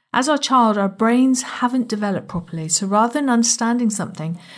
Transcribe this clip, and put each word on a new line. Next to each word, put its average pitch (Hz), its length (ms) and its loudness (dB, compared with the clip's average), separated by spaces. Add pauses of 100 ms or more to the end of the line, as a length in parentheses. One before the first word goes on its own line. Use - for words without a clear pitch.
(120)
As 262 160 0
our 294 100 2
child, 233 400 2
our 196 100 2
brains 247 540 2
haven't 247 460 -2
developed 208 400 -4
properly, 165 400 -8
so 190 180 -2
rather 214 280 2
than 294 140 0
understanding 233 600 0
something 170 480 -6 (200)